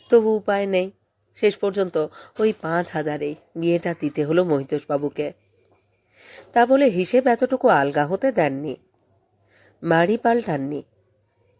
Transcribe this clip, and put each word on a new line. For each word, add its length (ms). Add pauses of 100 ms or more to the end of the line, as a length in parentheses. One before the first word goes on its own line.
(100)
তবু 260
উপায় 300
নেই, 240 (500)
শেষ 160
পর্যন্ত 500 (320)
ওই 220
পাঁচ 320
হাজারেই 420 (220)
বিয়েটা 440
দিতে 240
হলো 200
মহিতোষবাবুকে। 880 (1200)
তা 140
বলে 200
হিসেব 400
এতটুকু 420
আলগা 380
হতে 260
দেননি, 440 (1040)
বাড়ি 360
পাল্টাননি। 640 (760)